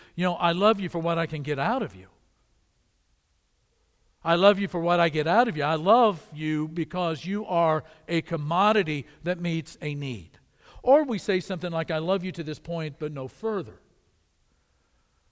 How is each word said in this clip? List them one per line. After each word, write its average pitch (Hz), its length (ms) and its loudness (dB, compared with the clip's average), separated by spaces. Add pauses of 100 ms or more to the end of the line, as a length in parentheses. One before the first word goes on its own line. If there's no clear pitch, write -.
(160)
you 175 100 0
know, 180 100 0
"I 170 160 2
love 202 300 2
you 180 80 -4
for 170 100 -6
what 165 180 -2
I 165 80 -2
can 156 160 -6
get 139 160 -4
out 214 240 -2
of 135 140 -8
you. 92 120 -20 (2250)
I 165 140 2
love 196 240 6
you 196 80 -2
for 175 140 -4
what 175 180 4
I 170 80 4
get 151 180 -2
out 214 220 4
of 180 80 -4
you. 147 80 -2
I 156 120 0
love 196 460 4 (120)
you 156 340 -2
because 165 560 -4
you 202 220 -6
are 165 400 2 (240)
a 165 120 0
commodity 165 840 0 (160)
that 175 160 -2
meets 165 420 -4
a 147 140 -6
need." 127 360 -8 (520)
Or 285 220 6
we 240 120 -2
say 185 220 -2
something 175 320 -6
like, 165 200 -4
"I 160 80 -2
love 180 260 -2
you 180 80 -6
to 170 100 -8
this 147 160 -8
point, 160 400 -8
but 156 140 -6
no 135 160 -8
further." 196 500 -6 (1500)